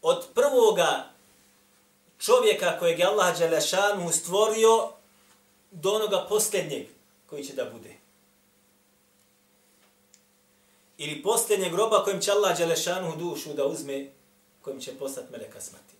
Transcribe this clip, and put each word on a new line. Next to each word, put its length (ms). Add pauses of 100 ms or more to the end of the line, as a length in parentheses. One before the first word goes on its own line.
Od 320
prvoga 760 (1080)
čovjeka 600
kojeg 200
je 80
Allah 320
dželle 220
šanuhu 520
stvorio 800 (800)
do 200
onoga 380
posljednjeg 580 (400)
koji 180
će 80
da 120
bude. 320 (3000)
Ili 240
posljednjeg 520
roba 300
kojim 160
će 100
Allah 260
dželle 200
šanuhu 400
dušu 360
da 140
uzme, 440 (520)
kojim 180
će 180
postati 340
meleka 280
smrti. 400